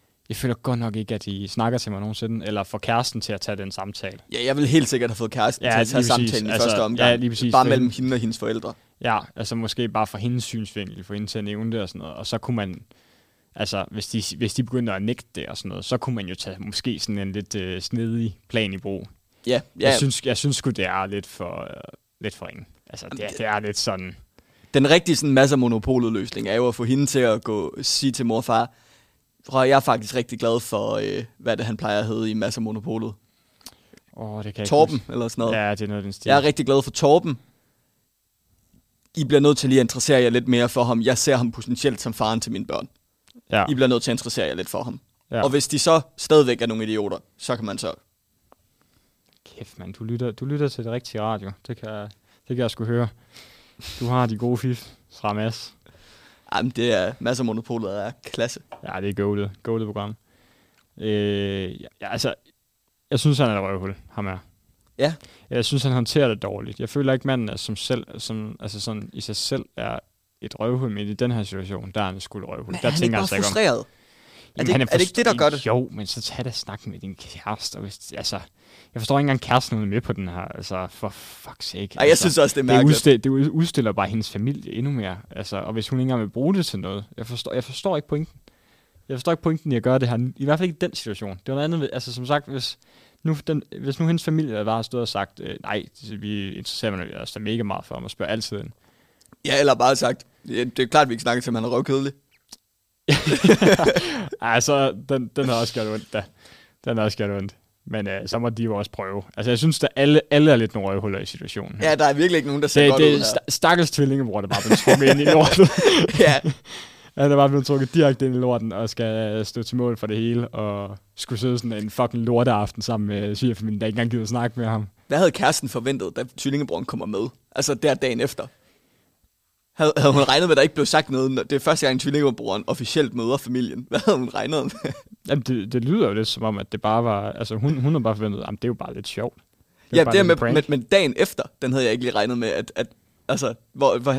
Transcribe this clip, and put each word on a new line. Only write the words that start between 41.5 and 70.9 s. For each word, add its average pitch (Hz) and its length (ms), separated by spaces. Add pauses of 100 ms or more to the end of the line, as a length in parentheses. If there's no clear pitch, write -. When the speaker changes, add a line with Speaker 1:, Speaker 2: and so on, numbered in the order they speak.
Speaker 2:
potentielt 123 500
som 117 120
faren 113 280
til - 100
mine - 140
børn. - 220 (640)
Speaker 1:
Ja. 107 180
Speaker 2:
I 143 60
bliver 127 120
nødt 120 160
til 127 80
at - 20
interessere 113 340
jer 67 80
lidt 92 140
for - 140
ham." 117 160 (320)
Speaker 1:
Ja. 117 120
Speaker 2:
Og 139 60
hvis 139 180
de 147 120
så 165 220 (160)
stadigvæk 127 440
er 120 40
nogle 110 180
idioter, 104 340 (200)
så - 180
kan 110 100
man 95 120
så - 160 (1600)
Speaker 1:
Kæft, - 220
mand. 92 140
Du - 100
lytter, 117 280
du 127 140
lytter 143 220
til 123 160
det 113 80
rigtige 117 300
radio. 107 300 (160)
Det 117 100
kan, 110 120
det 104 200 (380)
kan 123 100
jeg 120 140
sgu 113 140
høre. 117 220 (920)
Du 120 60
har 123 200
de 110 120
gode 120 200
fif 123 300 (260)
fra 104 200
Mads. 110 400 (800)
Speaker 2:
Jamen, 123 160
det 117 220
er, 95 260
Mads 123 200
og 127 60
Monopolet 110 600
er 117 60 (120)
klasse. - 360 (340)
Speaker 1:
Ja, 92 80
det 101 80
er 101 40
goated. 101 360 (140)
Goated 113 220
program. 104 300 (800)
Øh, 101 840
ja, - 60 (140)
ja, 98 100
altså, 117 220 (800)
jeg 139 80
synes, 147 180
han 131 120
er 104 60
et 98 60
røvhul, 95 340 (140)
ham 101 180
her. 92 100 (600)
Speaker 2:
Ja. 147 160 (360)
Speaker 1:
Jeg 120 160
synes, 139 180
han 135 80
håndterer 127 360
det 107 140
dårligt. 104 380
Jeg 120 100
føler 135 240
ikke, 131 140
manden 123 220
er - 80
som - 180
selv, 123 300 (140)
som, 110 400
altså 104 200
sådan, 107 340
i - 80
sig 107 140
selv - 300 (120)
er - 220 (420)
et - 180
røvhul, 123 320